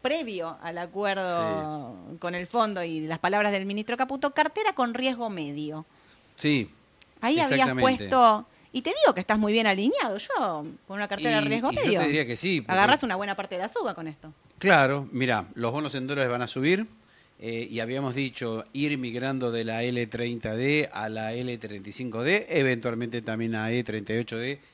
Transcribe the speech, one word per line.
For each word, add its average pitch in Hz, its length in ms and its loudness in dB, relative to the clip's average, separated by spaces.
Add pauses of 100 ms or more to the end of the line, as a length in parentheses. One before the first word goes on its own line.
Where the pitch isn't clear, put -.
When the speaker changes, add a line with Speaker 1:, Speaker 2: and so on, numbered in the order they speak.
Speaker 1:
previo 233 600 -4
al 170 160 -8
acuerdo 170 1200 -2 (160)
Speaker 2:
Sí. 165 60 -12
Speaker 1:
con 175 180 -6
el 175 120 -6
fondo 214 360 0
y 160 180 -4
las 160 180 -4
palabras 208 320 2
del 196 140 -2
ministro 214 320 -4
Caputo, 269 340 -2
cartera 381 420 0
con 240 200 0
riesgo 247 360 -2
medio. 151 560 -8 (500)
Speaker 2:
Sí, 143 340 2 (520)
Speaker 1:
Ahí 285 180 2
habías 285 120 2
Speaker 2:
exactamente. 262 300 4 (260)
Speaker 1:
puesto, 233 380 6 (260)
y 254 100 -4
te 320 80 -2 (120)
digo 339 120 8
que 180 80 -2
estás 214 180 2
muy 208 140 4
bien 226 140 4
alineado, 214 500 2
yo, 208 480 -2 (220)
con 190 100 -8
una 208 100 -2
cartera 208 320 0
de - 60 2
Speaker 2:
Y, - 20 0
Speaker 1:
riesgo 233 240 0
Speaker 2:
y - 40 -6
Speaker 1:
medio. 480 180 2
Speaker 2:
yo - 80 4
te 165 60 2
diría 147 180 2
que 120 100 -4
sí, 170 260 0
porque 107 120 -8
Speaker 1:
Agarrás 220 300 6
una 214 120 -2
buena 196 200 -4
parte 190 200 -6
de 180 60 -4
la 202 80 -4
suba 302 260 -2
con 165 120 -8
esto. 156 260 -14 (260)
Speaker 2:
Claro, 143 520 6
mirá, 123 340 2 (100)
los 117 160 0
bonos 147 220 -4
en 131 140 -4
dólares 139 240 0
van 123 100 0
a 120 60 -2
subir, 175 400 2 (520)
eh, 117 300 -6
y 113 100 -4
habíamos 127 360 -2
dicho 120 580 -4
ir 147 240 0
migrando 127 540 -2
de 117 140 -2
la 113 180 -2
L 123 240 -2
treinta 117 480 -4
D 143 360 2
a 110 180 -6
la 110 240 -6
L 123 260 -6
treinta 104 300 -12
y - 20 -10
cinco 117 320 -6
D, 202 260 0
eventualmente 120 720 0
también 113 320 -2
a 110 180 -2
E 123 120 0
treinta 107 320 -6
y - 20 0
ocho 113 220 -4
D 135 200 -6 (140)